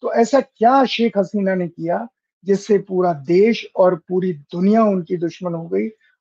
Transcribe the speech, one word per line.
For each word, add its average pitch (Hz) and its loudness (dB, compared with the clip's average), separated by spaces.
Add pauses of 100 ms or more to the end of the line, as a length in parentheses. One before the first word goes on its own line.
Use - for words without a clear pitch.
तो 240 -6
ऐसा 233 2
क्या 254 2
शेख 226 -2
हसीना 190 -2
ने 180 -2
किया 175 -6 (360)
जिससे 196 0
पूरा 180 -2
देश 175 2 (100)
और 185 4 (120)
पूरी 185 -2
दुनिया 185 0
उनकी 185 -2
दुश्मन 170 -6
हो 165 -10
गई 196 -4 (320)